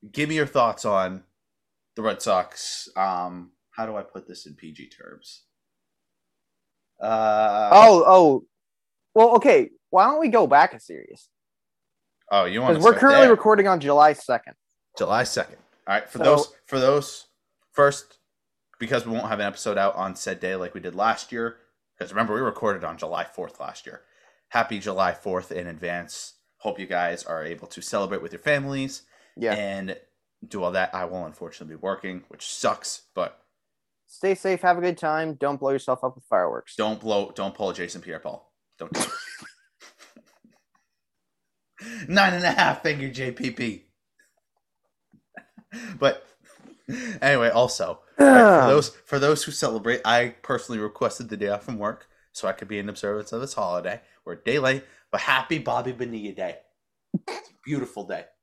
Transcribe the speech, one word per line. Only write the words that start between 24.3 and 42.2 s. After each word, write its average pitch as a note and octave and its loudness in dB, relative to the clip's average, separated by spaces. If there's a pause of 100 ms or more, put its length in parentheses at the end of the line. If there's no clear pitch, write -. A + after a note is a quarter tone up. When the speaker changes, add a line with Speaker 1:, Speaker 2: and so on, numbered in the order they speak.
Speaker 1:
Happy A2+ -4
July F#2+ -4
fourth F#2 -8
in F2+ -10
advance. F2 -12 (240)
Hope G2+ -10
you F#2+ -12
guys F2 -6
are E2 -10
able D#2+ -14
to - -20
celebrate G2 -6
with E2 -14
your E2+ -18
families C#3 -6 (340)
Speaker 2:
Yeah. A2 -2
Speaker 1:
and G2 -8 (480)
do G2+ -8
all F2 -4
that. F#2 -4
I F#2 -6
will F2 -10
unfortunately D#2+ -18
be D#2 -20
working, F#2 -8
which - -16
sucks, - -6
but - -8 (640)
Speaker 2:
Stay F#3+ -4
safe, F#3 -4
have F3+ 2
a F3 -6
good F3 -4
time. D#3 -4
Don't C#3+ -4
blow C3+ -2
yourself C3 -4
up B2+ -6
with - -20
fireworks. E2+ -4
Speaker 1:
don't G#2+ -4
blow, G2+ -4
don't G2 -10
pull G2 -6
a - -8
Jason F2 -12
Pierre-Paul. - -16 (240)
Don't E2 -14
do - -6
it. - -6
<laughs> C6+ -12 (3000)
Nine F#3+ 2